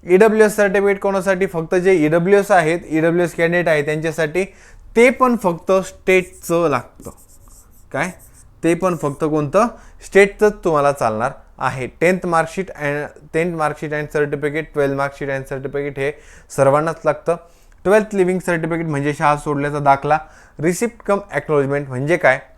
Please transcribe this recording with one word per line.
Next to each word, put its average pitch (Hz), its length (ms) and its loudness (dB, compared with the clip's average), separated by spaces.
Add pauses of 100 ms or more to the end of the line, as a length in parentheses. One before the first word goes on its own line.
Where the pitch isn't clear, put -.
ईडब्ल्यूएस 214 460 4
सर्टिफिकेट 202 440 2
कोणासाठी? 190 460 -2
फक्त 165 300 -4
जे 185 180 4
ईडब्ल्यूएस 175 580 2
आहेत, 170 280 2 (100)
ईडब्ल्यूएस 165 460 0
कॅन्डिडेट 170 320 0
आहे 151 180 2
त्यांच्यासाठी, 156 600 -4 (500)
ते 233 140 8
पण 247 260 0
फक्त 175 360 -2
स्टेटचं 185 1000 0
लागतं. - 420 -6 (800)
काय? 156 180 -4 (520)
ते 165 100 2
पण 175 220 -2
फक्त 147 280 -4
कोणतं? 151 440 0 (380)
स्टेटचंच 202 480 4 (100)
तुम्हाला 147 280 2
चालणार 117 400 -2 (260)
आहे. 127 300 -6
टेन्थ 180 380 0
mark 165 200 0
sheet 180 240 -8
and, 147 640 -8
टेन्थ 165 280 -2
mark 147 120 -2
sheet 147 200 -8
and 151 240 -6
certificate, 147 560 -4
ट्वेल्थ 139 220 0
mark 139 160 -4
sheet 139 260 -8
and 135 160 -10
certificate 143 460 -8
हे 139 120 -4 (380)
सर्वांनाच 147 560 2
लागतं. 156 300 0 (480)
ट्वेल्थ 208 320 2
लिव्हिंग 185 240 2
सर्टिफिकेट 165 460 -4
म्हणजे 147 280 -2
शाळा 147 240 2
सोडल्याचा 143 420 -4
दाखला. 143 380 2 (420)
रिसिप्ट 180 460 -2
कम 202 120 0 (180)
acknowledgement 143 520 -2
म्हणजे 135 300 -2
काय? 139 220 2 (180)